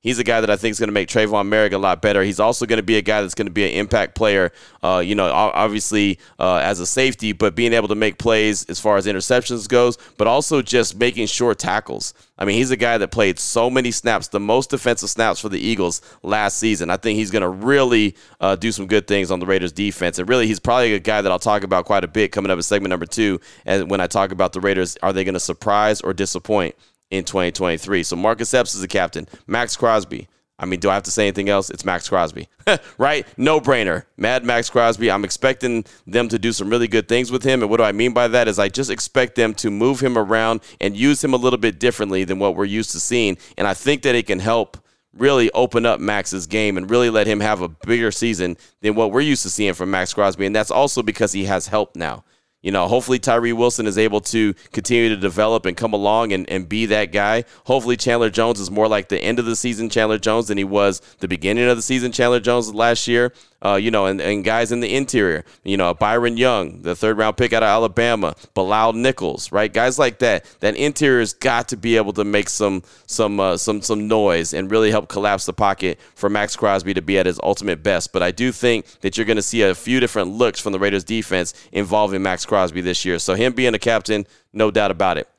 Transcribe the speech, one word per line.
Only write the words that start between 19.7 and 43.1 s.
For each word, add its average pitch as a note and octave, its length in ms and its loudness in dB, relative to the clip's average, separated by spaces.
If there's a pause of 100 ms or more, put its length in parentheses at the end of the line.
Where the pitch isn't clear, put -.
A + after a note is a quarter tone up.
defense. F2+ 480 -4
And F2+ 80 -6
really, B2 180 4
he's G#2+ 140 -2
probably A#2+ 340 2
a G2 60 -2
guy G#2+ 200 0
that G2 120 0
I'll F2+ 80 0
talk G#2 240 0
about F#2 200 0
quite G2 200 0
a E2+ 40 -8
bit G#2 220 0
coming G2 220 -2
up F2 60 0
in E2+ 40 -6
segment G2 280 0
number E2+ 160 -4
two, G2+ 340 0 (240)
as, F#2+ 180 0
when F#2+ 180 -2
I F2+ 60 0
talk G2 240 0
about F#2 220 -2
the F#2 80 -8
Raiders, F#2 420 0
are F#2+ 100 0
they F#2+ 120 -2
gonna F#2 160 -2
surprise G#2 600 0
or F#2+ 140 -4
disappoint F#2 640 -2 (320)
in F#2+ 160 -4
twenty F2+ 280 -2
twenty-three? F2+ 500 -2
So F2 140 -6
Marcus A2+ 360 -2
Epps B2 220 0
is G2 60 -8
the F#2 80 -6
captain. F2 400 -4 (180)
Maxx A2+ 300 -4
Crosby. G#2+ 500 0 (320)
I - 80 -8
mean, F#2 140 -4
do F#2+ 100 2
I F#2+ 40 2
have G2 100 -2
to F#2 80 -6
say A2 100 0
anything G2 260 0
else? G2 220 0
It's - 140 -14
Maxx F2+ 240 -4
Crosby, E2 400 -2 (180)
<laughs> - 320 -2
right? C#3+ 260 0 (120)
No-brainer. B2 720 2 (100)
Mad A#2+ 280 0
Maxx A#2+ 260 0
Crosby. A#2 380 2
I'm G2+ 160 0
expecting B2 600 -2 (200)
them A#2 260 0
to A#2 60 -2
do G2 160 0
some G2 160 -4
really A#2 200 2
good A2 180 2
things A#2+ 240 0
with B2+ 140 -4
him. C3 180 2
And G#2 80 0
what A2+ 60 4
do A2+ 80 4
I G#2 80 2
mean A#2 200 0
by A#2+ 140 2
that A#2 220 2
is G2 100 -2
I G2+ 100 2
just B2+ 220 -4
expect B2 460 -2
them A2 180 2
to A2 160 -4
move B2 300 0
him B2+ 180 0
around A2+ 440 0 (180)
and G2+ 160 -2
use C#3 260 2
him C#3 100 0
a B2+ 40 4
little B2 240 2
bit G#2+ 180 0
differently G2 460 0
than F#2+ 160 -4
what F#2+ 160 0
we're G2+ 80 -2
used G#2 260 -4
to E2+ 80 -8
seeing. A2 400 0 (180)